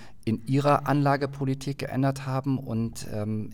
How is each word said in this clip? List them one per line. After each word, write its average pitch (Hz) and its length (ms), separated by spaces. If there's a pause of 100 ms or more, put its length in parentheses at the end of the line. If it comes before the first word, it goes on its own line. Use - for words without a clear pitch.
(260)
in 110 200
ihrer 143 420
Anlagepolitik 139 920
geändert 139 480
haben. 131 320
Und, 113 520
ähm, 107 420